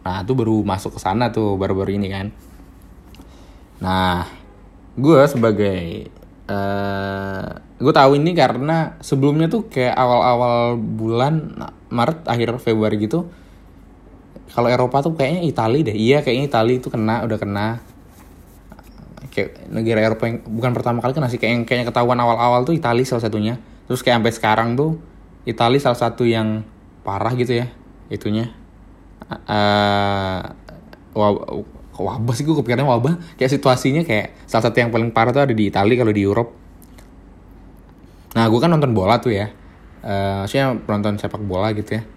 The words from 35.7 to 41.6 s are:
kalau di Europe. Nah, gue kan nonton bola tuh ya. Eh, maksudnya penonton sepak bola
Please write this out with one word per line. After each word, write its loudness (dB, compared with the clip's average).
kalau 4
di 2
Europe. 0
Nah, 2
gue 4
kan 4
nonton 2
bola 4
tuh 0
ya. -4
Eh, -2
maksudnya 0
penonton -2
sepak -6
bola -2